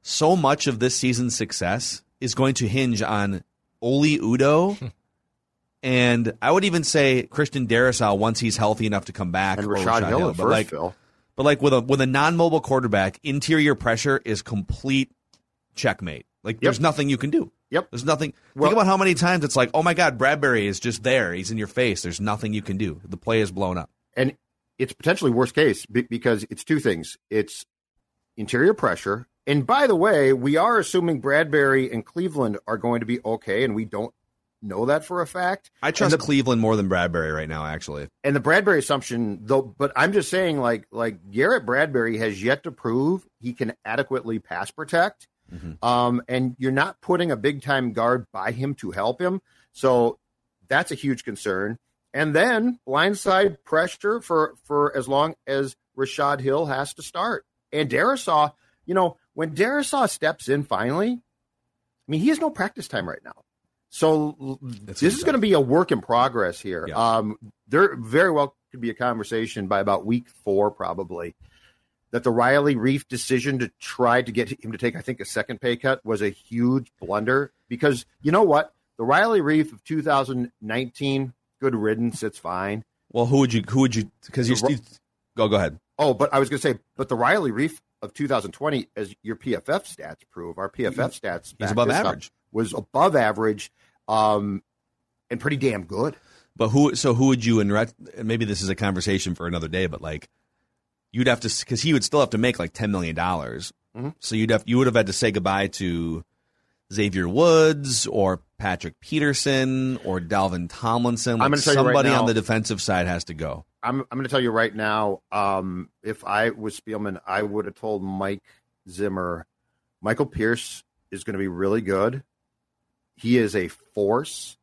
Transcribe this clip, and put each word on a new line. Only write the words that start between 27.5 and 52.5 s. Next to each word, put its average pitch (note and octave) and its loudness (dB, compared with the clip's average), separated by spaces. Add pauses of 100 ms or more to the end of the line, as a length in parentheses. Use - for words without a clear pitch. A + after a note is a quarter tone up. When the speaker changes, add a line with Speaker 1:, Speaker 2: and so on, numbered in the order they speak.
Speaker 3:
interior B2 2
pressure. A2 -2 (220)
And C#3 2
by C4+ 4
the G3+ 4
way, D#3+ 6
we C3+ 2
are A3 4
assuming E3+ 0
Bradbury C#3 2
and A2+ -6
Cleveland D3 -2 (100)
are A2 -2
going A#2+ -2
to A2 -6
be A#2+ -2
okay, A2 -2
and A2 -2
we A2 -4
don't G#2 -8 (480)
know G#2 -4
that D#3 0
for F3+ -6
a D#3 -2
fact. F3+ -6 (100)
Speaker 1:
I D3+ 0
trust C#3+ 2
Speaker 3:
And D#3 2
the - -10
Speaker 1:
Cleveland B2+ 2
more A2 4
than G2+ 0
Bradbury F2 0
right D#2 -6
now, D#2 -6
actually. D2+ -10 (140)
Speaker 3:
And C#3 0
the C3 2
Bradbury F#3 4
assumption, A#2 -2
though, C3 2
but C#3 -4
I'm D#3+ 2
just F#3+ 2
saying, F3 0
like, A#2+ 0
like, G2 -6
Garrett C#3 2
Bradbury B2 0
has G#2+ -2
yet B2+ 0
to E3+ -10
prove C3+ -2 (140)
he A#2+ -8
can A2+ -4 (100)
adequately A#2+ -4
pass F#2 -10
protect. E3+ -4 (280)
Speaker 1:
Mm-hmm. E2 -12
Speaker 3:
Um, B2 2
and B2+ -4
you're C3 -2
not D3 0
putting F3 0
a B2+ 0
big-time C3+ -2
guard A#2 0
by G2 -4
him C3+ -4
to F#2+ -10
help G2+ -2
him. F#3 -2 (300)
So B2 2 (480)
that's D3+ 0
a D3 -6
huge C3+ -4
concern. G#2 -4 (340)
And D3 -2
then A#3 2